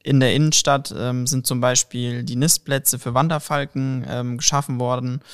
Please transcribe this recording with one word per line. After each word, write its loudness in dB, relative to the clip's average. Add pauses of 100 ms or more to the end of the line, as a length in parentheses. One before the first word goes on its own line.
in 4
der 6
Innenstadt, 2
ähm, -2
sind 0
zum 0
Beispiel 0
die -4
Nistplätze 0
für -6
Wanderfalken, -2
ähm, -6
geschaffen 0
worden -2 (120)